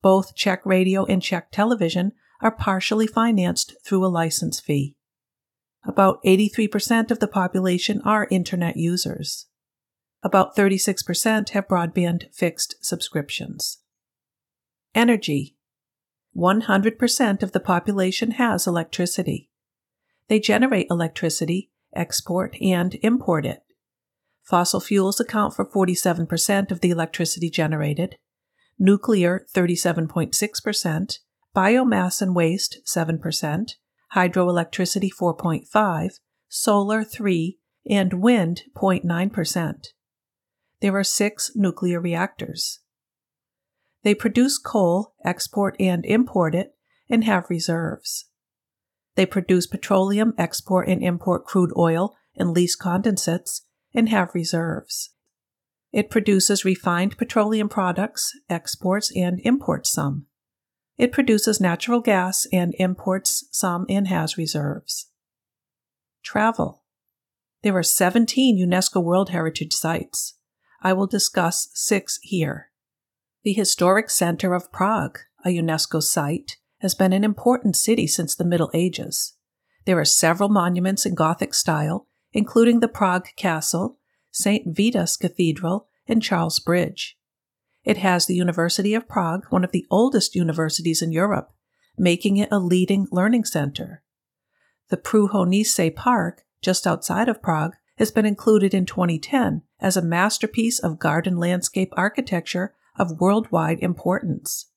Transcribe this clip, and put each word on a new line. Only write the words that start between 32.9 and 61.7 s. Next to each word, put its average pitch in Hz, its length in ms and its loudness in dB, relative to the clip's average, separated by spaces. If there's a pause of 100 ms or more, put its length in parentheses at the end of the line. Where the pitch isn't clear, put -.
percent, 160 560 -4 (400)
hydroelectricity 180 960 0
four 170 240 -2
point - 320 -4
five, 190 520 -2 (280)
solar 214 560 0
three, 190 560 -4 (300)
and 196 240 2
wind 185 480 2 (120)
point 190 300 0
nine 170 260 -2
percent. 165 600 -6 (920)
There 196 160 0
are 196 60 0
six - 520 -2
nuclear 180 460 0
reactors. 170 800 -6 (1200)
They 208 100 4
produce 240 440 0
coal, 185 560 0 (100)
export 190 560 -2
and 180 260 0
import 196 480 2
it, 185 200 -4 (360)
and 226 140 2
have 196 260 0
reserves. 165 760 -4 (880)
They 190 100 4
produce 185 400 0
petroleum, 202 720 0
export - 520 -2
and 185 120 2
import 180 440 -2
crude 180 320 2
oil 170 360 2 (220)
and 180 160 -2
lease 175 240 2
condensates, 180 840 -2 (320)
and 226 160 2
have 190 260 0
reserves. 165 760 -4 (840)
It 208 160 -2
produces 202 560 2
refined 185 520 0
petroleum 214 520 0
products, 185 640 -4 (160)
exports 185 640 -4
and 180 300 0
imports 226 440 0
some. 143 360 -2 (720)
It 247 160 2
produces 214 480 2
natural 190 400 0